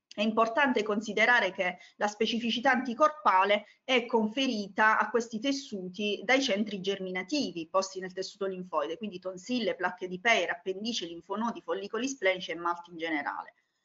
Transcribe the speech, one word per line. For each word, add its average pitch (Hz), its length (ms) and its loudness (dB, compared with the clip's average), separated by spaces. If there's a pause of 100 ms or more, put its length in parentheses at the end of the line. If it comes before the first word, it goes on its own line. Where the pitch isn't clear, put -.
(120)
È 208 100 -4
importante 226 600 2
considerare 214 680 2
che 180 260 -2 (180)
la 214 120 0
specificità 226 640 0
anticorpale 220 920 4 (180)
è 247 220 2
conferita 220 920 2
a 214 100 2
questi 226 300 0
tessuti 208 840 -4
dai 262 180 4
centri 208 380 0
germinativi 185 880 -4
posti 190 320 -2
nel 185 120 -8
tessuto 185 340 -6
linfoide, 175 520 -2
quindi 185 220 -8
tonsille, 185 560 -2
placche 180 320 -4
di 180 100 -6
Peyre, 190 320 2
appendice, 196 560 -4
linfonodi, 190 560 -6
follicoli 196 460 -4
splenici 185 420 -2
e 160 60 -4
malti 175 340 -4
in 175 80 -14
generale. 143 560 -6 (300)